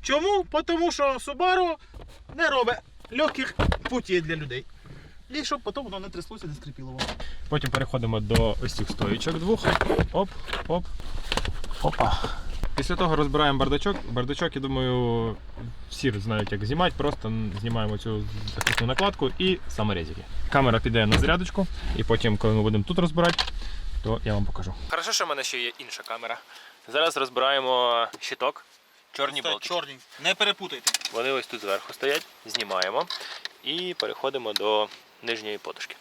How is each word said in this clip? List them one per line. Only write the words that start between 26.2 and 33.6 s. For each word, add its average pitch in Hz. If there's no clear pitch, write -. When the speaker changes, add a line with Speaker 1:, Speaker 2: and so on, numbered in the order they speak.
Speaker 2:
Зараз 151
розбираємо 127
щиток. -
Чорні 139
Speaker 1:
Це 165
Speaker 2:
болтики. -
Speaker 1:
чорні. 147
Не 190
перепутайте. 196
Speaker 2:
Вони 120
ось 127
тут 113
зверху 98
стоять. 143
Знімаємо. 107